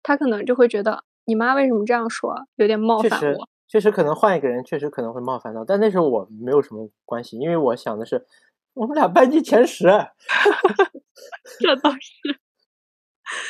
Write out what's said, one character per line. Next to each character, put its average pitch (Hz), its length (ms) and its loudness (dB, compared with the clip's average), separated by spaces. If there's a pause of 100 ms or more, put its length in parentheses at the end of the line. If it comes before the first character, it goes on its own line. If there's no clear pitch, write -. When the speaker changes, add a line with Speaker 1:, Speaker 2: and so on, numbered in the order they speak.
Speaker 1:
她 285 120 2
可 285 120 -2
能 208 180 -2
就 247 80 0
会 247 140 6
觉 208 160 -4
得 - 200 -2 (220)
，“你 226 80 0
妈 233 220 2
为 277 100 2
什 254 80 2
么 208 120 0
这 240 80 2
样 233 160 -2
说？ - 360 -8 (120)
有 208 100 4
点 214 120 0
冒 220 220 2
犯 240 80 2
我。” - 100 0
Speaker 2:
确 143 140 0
实， - 40 -4 (320)
确 220 100 2
实 202 120 4
可 190 120 0
能 147 100 0
换 190 240 2
一 139 40 -6
个 139 60 0
人， 123 160 -4
确 151 140 -8
实 143 100 -6
可 147 140 -8
能 113 100 -6
会 127 80 -12
冒 123 200 -6
犯 110 120 -12
到， 113 140 -10
但 196 140 0
那 220 100 2
时 185 80 -2
候 165 100 4
我 110 200 0 (160)
没 123 80 -4
有 143 100 4
什 113 140 -8
么 110 120 -12 (180)
关 117 180 -8
系， 113 160 -14
因 151 100 -4
为 170 80 0
我 131 180 0
想 113 220 -8
的 117 80 -8
是， - 180 -4 (520)
我 226 100 -4
们 277 80 -6
俩 285 140 2
班 254 240 4
级 302 100 2
前 220 240 4
十。 - 220 -2
<laughs> 202 260 2 (140)
Speaker 1:
<laughs> - 1300 -2
这 311 180 2
倒 294 140 0
是。 - 480 -10 (1120)